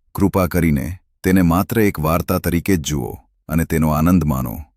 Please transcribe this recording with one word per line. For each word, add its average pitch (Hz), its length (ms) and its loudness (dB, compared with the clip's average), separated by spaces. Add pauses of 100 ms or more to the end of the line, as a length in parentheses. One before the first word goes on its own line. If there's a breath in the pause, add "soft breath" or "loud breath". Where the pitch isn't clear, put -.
(160)
કૃપા 95 320 0
કરીને 80 520 -2 (240)
તેને 92 200 4
માત્ર 87 360 0
એક 101 200 2
વાર્તા 82 400 0
તરીકે 85 360 0
જ 73 140 -4
જુઓ 62 220 -6 (380)
અને 80 160 0
તેનો 78 260 0
આનંદ 80 320 2
માણો. 65 320 -4 (220)